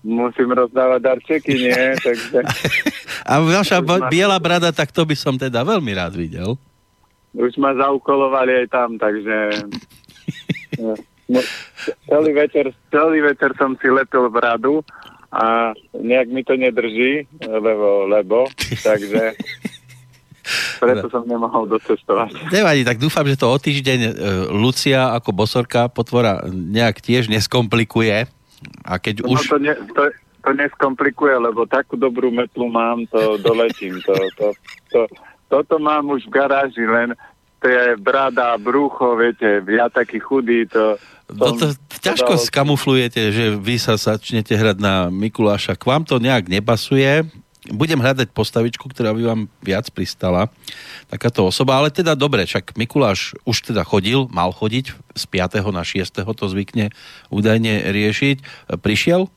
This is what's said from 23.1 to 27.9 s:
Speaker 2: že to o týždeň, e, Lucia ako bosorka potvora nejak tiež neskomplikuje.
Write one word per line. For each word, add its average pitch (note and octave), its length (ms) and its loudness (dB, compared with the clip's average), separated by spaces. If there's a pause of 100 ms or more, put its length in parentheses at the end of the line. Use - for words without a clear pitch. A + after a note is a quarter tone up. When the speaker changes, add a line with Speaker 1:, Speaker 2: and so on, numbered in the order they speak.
Speaker 2:
že C#3 160 0
to B2+ 80 2
o B2+ 80 4
týždeň, C3+ 420 0
e, A2+ 120 0 (420)
Lucia B2+ 580 2
ako A2+ 220 -4
bosorka A#2+ 560 0
potvora A#2 580 0
nejak G2 540 -2
tiež A#2+ 260 0
neskomplikuje. A2+ 1000 0 (520)